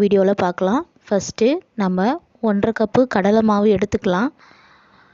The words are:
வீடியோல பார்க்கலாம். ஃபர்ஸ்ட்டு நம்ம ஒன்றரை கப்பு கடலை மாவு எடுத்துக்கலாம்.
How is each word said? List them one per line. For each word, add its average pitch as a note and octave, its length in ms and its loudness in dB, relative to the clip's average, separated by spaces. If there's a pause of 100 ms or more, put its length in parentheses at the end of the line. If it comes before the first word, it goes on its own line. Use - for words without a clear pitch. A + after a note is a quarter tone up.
வீடியோல G3 280 2 (120)
பார்க்கலாம். F#3+ 400 -2 (240)
ஃபர்ஸ்ட்டு G#3 400 -2 (340)
நம்ம F#3 240 0 (440)
ஒன்றரை G#3 300 0
கப்பு A3+ 220 0 (140)
கடலை G#3 340 2
மாவு G#3 260 2
எடுத்துக்கலாம். G3+ 560 -2 (840)